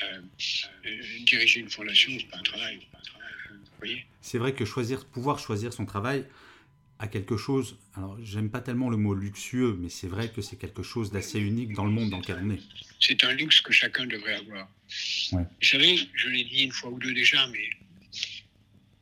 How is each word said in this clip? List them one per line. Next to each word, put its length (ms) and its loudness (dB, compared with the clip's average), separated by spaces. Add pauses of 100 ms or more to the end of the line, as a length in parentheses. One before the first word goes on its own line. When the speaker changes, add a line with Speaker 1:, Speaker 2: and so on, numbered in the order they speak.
Speaker 1:
Euh, 180 -8 (640)
euh, 160 -8 (180)
diriger 400 6
une 100 -8
fondation, 480 4
c'est 100 -10
pas 100 -14
un 40 -12
travail. 380 -4 (680)
Vous 100 -20 (180)
voyez ? 260 -8 (160)
Speaker 2:
C'est 180 -4
vrai 140 2
que 120 0
choisir, 420 -2
pouvoir 320 -2
choisir 340 -4
son 140 -6
travail 380 -2 (760)
a 80 -6
quelque 300 -2
chose, 420 -2 (160)
alors 300 -10
j'aime 260 -2
pas 100 -6
tellement 300 0
le 60 2
mot 180 4
luxueux, 640 0
mais 100 -4
c'est 200 -8
vrai 240 -4
que 100 -6
c'est 140 -10
quelque 260 -8
chose 300 -4
d'assez 260 -4
unique 340 0
dans 120 -2
le 80 4
monde 180 2
dans 80 -2
lequel 240 -6
on 80 0
est. 120 -2 (360)
Speaker 1:
C'est 240 6
un 120 4
luxe 260 6
que 120 -2
chacun 340 4
devrait 280 -4
avoir. 340 -10 (640)
Speaker 2:
Ouais. 100 2
Speaker 1:
Vous 240 0
savez, 320 6 (160)
je 140 0
l'ai 160 0
dit 200 2
une 80 -4
fois 180 -6
ou 80 -8
deux 160 -2
déjà, 340 6
mais, 220 -6 (1300)